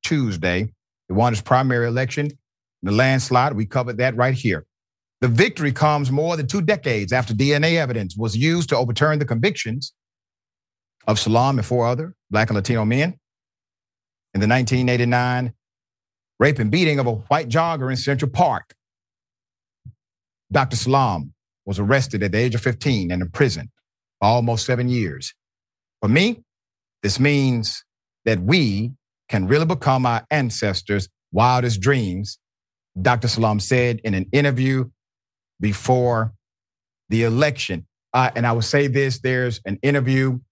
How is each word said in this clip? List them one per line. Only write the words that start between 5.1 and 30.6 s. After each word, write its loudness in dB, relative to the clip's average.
The 2
victory 2
comes 2
more 0
than -4
two -2
decades -2
after 0
D 2
N 0
A 2
evidence -4
was -2
used 0
to 2
overturn 0
the -2
convictions -4
of 0
Salaam 2
and -2
four 0
other -4
Black 0
and 0
Latino 0
men 0
in -2
the 2
nineteen 2
eighty-nine 0
rape 4
and 0
beating 2
of 0
a 0
white -2
jogger 0
in -2
Central -2
Park. 0
Doctor 0
Salaam 0
was -6
arrested 0
at -2
the 0
age 0
of -4
fifteen -2
and -2
imprisoned -2
for 2
almost 0
seven 0
years. -4
For 0
me, 2
this 0
means 0
that 2
we 0
can -2
really 2
become 0
our 0
ancestors' -2